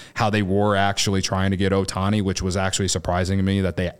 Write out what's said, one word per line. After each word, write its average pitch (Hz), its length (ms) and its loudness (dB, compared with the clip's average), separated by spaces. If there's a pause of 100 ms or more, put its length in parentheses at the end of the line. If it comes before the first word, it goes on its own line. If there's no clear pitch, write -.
(160)
how 110 160 0
they 107 100 2
were 101 340 2
actually 98 460 2
trying 95 300 0
to 95 60 0
get 95 140 2
Ohtani, 98 520 0
which 92 180 -2
was 92 160 -2
actually 95 300 -2
surprising 90 500 0
to 95 60 0
me 98 180 2
that 90 160 -2
they 90 220 -2